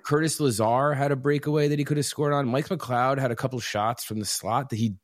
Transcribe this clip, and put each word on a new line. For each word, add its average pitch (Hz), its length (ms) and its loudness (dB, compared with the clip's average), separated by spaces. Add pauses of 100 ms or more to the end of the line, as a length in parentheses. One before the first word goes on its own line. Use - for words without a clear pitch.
Curtis 151 360 0
Lazar 127 560 2
had 143 180 0
a 135 40 0
breakaway 147 520 2
that 147 100 0
he 143 60 0
could 147 120 0
have 143 100 0
scored 147 260 -2
on. 143 140 2
Mike 135 220 0
McLeod 131 500 0
had 131 120 0
a 113 60 -4
couple 127 240 -4
shots 107 440 -2
from 110 140 -6
the 104 60 -4
slot 117 460 -2
that 117 60 -4
he 110 140 0 (140)